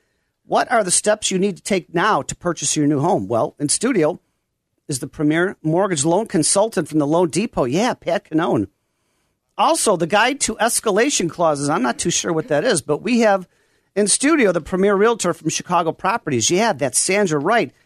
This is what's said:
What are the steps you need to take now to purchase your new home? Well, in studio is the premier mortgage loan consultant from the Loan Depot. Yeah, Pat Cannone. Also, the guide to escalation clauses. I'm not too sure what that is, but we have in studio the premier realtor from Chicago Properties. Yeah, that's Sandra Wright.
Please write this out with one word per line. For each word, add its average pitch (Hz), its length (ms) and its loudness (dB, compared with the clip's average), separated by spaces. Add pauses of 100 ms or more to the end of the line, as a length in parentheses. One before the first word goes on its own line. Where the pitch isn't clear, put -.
(440)
What - 280 -2
are 226 120 2
the 185 60 -6
steps 214 400 0
you 190 80 0
need 185 200 -2
to - 40 -20
take 185 320 -4
now 170 300 2
to - 120 -12
purchase - 400 -4
your 151 120 2
new 147 120 2
home? 147 280 0
Well, 113 320 -2
in 147 100 -2
studio 202 500 0 (680)
is 143 140 -6
the 151 60 -8
premier 160 540 0
mortgage 170 420 0
loan 175 220 0
consultant 160 600 0
from 151 100 -4
the 147 80 2
Loan 165 240 2
Depot. 190 360 -2
Yeah, 185 280 0
Pat 165 340 -6
Cannone. 156 420 -2 (840)
Also, 233 420 2
the 165 100 -2
guide 233 320 2
to - 160 -4
escalation 214 760 0
clauses. 147 400 0
I'm 170 140 0
not 233 160 -2
too 175 100 -2
sure 175 240 -2
what 160 140 -2
that 151 160 0
is, 214 180 0
but - 220 -4
we 233 160 2
have 196 280 2 (480)
in 202 120 2
studio 269 440 2
the 165 100 -2
premier 190 340 0
realtor 208 400 2
from 156 140 -8
Chicago 170 420 -2
Properties. 151 580 -2
Yeah, 202 240 2
that's 135 240 -4
Sandra 190 400 0
Wright. 170 340 0 (140)